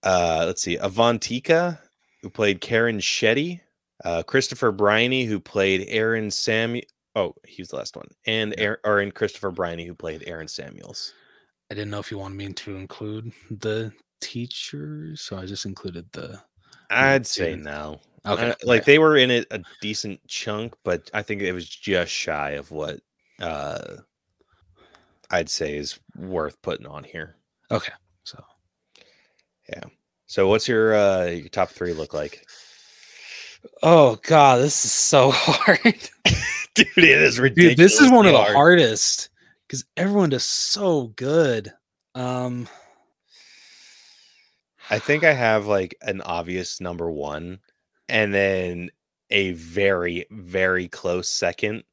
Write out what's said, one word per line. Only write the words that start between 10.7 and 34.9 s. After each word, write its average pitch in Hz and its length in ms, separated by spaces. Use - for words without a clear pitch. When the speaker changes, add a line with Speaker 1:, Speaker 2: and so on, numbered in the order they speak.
Speaker 2:
I - 40
didn't 104 180
know 101 80
if - 100
you 104 80
wanted 95 160
me 98 180
to 98 240
include 107 540
the 110 440
teacher, 151 920
so - 240
I 92 80
just 98 200
included 90 440
the, - 180
the 101 120
Speaker 1:
I'd 131 360
say - 260
Speaker 2:
student. 76 120
Speaker 1:
no. 76 360
Speaker 2:
Okay, 101 260
Speaker 1:
Uh, - 120
like, 117 180
Speaker 2:
okay. - 40
Speaker 1:
they 143 140
were 156 180
in 127 140
it 120 200
a 107 120
decent 107 480
chunk, 110 460
but 87 280
I 104 100
think 101 200
it 90 100
was 87 160
just 90 440
shy 73 400
of 71 180
what, 76 300
uh, 73 560
I'd 85 200
say 73 260
is 73 220
worth 87 460
putting - 240
on 73 180
here. 80 320
Speaker 2:
Okay, - 220
so. - 180
Speaker 1:
Yeah. - 120
So 95 220
what's 107 200
your, 110 260
uh, 98 320
your 87 220
top 92 220
three 90 220
look 78 220
like? 76 320
Speaker 2:
Oh, 151 400
God, 143 380
this 143 240
is - 80